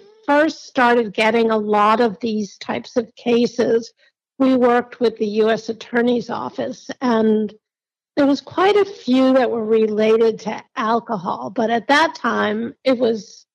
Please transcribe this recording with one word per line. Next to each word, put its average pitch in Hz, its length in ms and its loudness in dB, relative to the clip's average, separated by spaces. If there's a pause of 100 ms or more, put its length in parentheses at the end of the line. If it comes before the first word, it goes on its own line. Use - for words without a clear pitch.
(260)
first 294 400 0
started 240 480 0
getting 220 360 2
a 220 60 0
lot 208 460 2
of 214 180 -2
these 214 380 -6
types - 400 -8
of - 160 -4
cases, 233 800 0 (440)
we 262 180 4
worked 240 440 2
with 226 160 0
the 220 100 -2
U 214 220 0
S 220 220 -2
Attorney's 233 580 -2
Office, - 600 -8 (100)
and 220 540 0 (640)
there 285 100 2
was 277 140 0
quite 392 360 0
a 403 80 2
few 262 500 0
that 247 160 2
were 226 140 -4
related 220 760 2
to - 220 -10 (120)
alcohol, 226 760 -4
but 220 200 -2
at 233 180 -2
that 311 260 2
time, 214 680 -4
it 262 160 0
was 226 560 -4